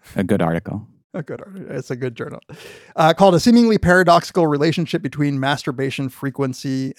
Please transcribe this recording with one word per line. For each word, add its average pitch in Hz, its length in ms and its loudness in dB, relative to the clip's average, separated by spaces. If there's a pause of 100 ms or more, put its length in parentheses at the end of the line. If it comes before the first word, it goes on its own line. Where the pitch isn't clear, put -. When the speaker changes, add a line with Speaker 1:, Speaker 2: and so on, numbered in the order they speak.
(160)
Speaker 1:
A 101 80 -2
good 90 180 0
article. 82 420 -4 (300)
Speaker 2:
A - 80 -10
good - 180 -12
article. - 300 -18
It's 143 220 -10
a 127 40 -8
good 123 200 -8
journal. - 240 -14 (560)
Uh, 165 180 4
called 190 220 6
"A 156 40 4
Seemingly 233 380 4
Paradoxical 170 720 4
Relationship 151 520 -2
Between 143 380 -4
Masturbation 135 720 -4
Frequency 131 920 -6